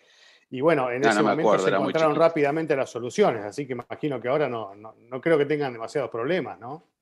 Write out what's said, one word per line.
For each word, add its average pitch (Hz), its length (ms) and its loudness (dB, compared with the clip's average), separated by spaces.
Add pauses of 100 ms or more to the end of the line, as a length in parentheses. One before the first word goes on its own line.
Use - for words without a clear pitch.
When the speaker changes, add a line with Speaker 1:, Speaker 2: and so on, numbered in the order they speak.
(480)
Speaker 1:
y 127 140 -8
bueno, 143 280 2
en 127 120 -2
Speaker 2:
No, 113 60 4
Speaker 1:
ese 104 100 4
Speaker 2:
no 107 60 4
me 107 80 4
Speaker 1:
momento 107 160 2
Speaker 2:
acuerdo, 95 160 4
Speaker 1:
se 95 40 2
Speaker 2:
era 98 100 2
muy - 120 0
Speaker 1:
encontraron 160 220 2
Speaker 2:
chiquito. 156 140 4
Speaker 1:
rápidamente 156 480 0
las 131 140 -2
soluciones, 120 560 0
así 123 220 -8
que 127 80 -8
imagino 123 440 -6
que 117 100 -6
ahora 143 200 0
no, 110 260 -8
no, 107 200 -20
no 120 260 -12
creo 165 160 4
que 143 80 4
tengan 143 300 -2
demasiados 113 340 -6
problemas, 120 500 -4
¿no? 131 280 -14 (160)